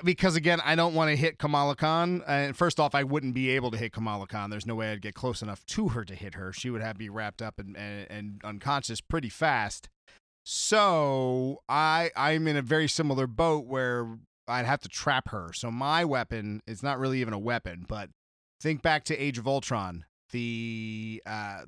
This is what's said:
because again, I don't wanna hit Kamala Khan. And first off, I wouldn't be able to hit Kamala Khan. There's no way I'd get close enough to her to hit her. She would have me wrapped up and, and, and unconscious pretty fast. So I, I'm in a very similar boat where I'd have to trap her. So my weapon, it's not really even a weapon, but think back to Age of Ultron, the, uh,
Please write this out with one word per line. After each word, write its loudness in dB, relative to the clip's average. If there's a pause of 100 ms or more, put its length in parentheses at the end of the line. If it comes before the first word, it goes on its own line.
because 4
again, 4
I 4
don't 4
wanna 4
hit 2
Kamala 2
Khan. 2
And 0
first 2
off, 4
I 4
wouldn't 0
be 0
able 2
to -4
hit -4
Kamala -4
Khan. -6
There's -8
no -2
way -2
I'd -6
get -10
close -4
enough -10
to 0
her -4
to -12
hit -12
her. -8
She -8
would -4
have -6
me -10
wrapped -8
up -10
and, -12
and, -10
and -10
unconscious -4
pretty -4
fast. 0 (580)
So 4
I, 4
I'm 4
in 2
a 2
very 4
similar 2
boat 2
where 0 (400)
I'd 0
have 2
to -12
trap 0
her. -8
So -6
my 0
weapon, -2
it's -10
not -2
really 0
even -2
a -4
weapon, -4
but -8 (520)
think 0
back 2
to -2
Age -2
of -4
Ultron, -2 (260)
the, -6
uh, -8